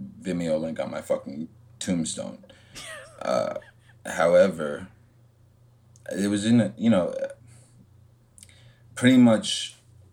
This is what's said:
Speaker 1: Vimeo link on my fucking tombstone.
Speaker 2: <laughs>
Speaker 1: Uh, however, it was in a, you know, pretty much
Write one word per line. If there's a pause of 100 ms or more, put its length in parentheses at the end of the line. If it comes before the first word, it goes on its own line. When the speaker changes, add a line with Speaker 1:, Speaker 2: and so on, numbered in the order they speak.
(200)
Speaker 1:
Vimeo
link
on
my
fucking (320)
tombstone. (320)
Speaker 2:
<laughs>
Speaker 1:
Uh, (460)
however, (1200)
it
was
in
a,
you
know, (1800)
pretty
much (380)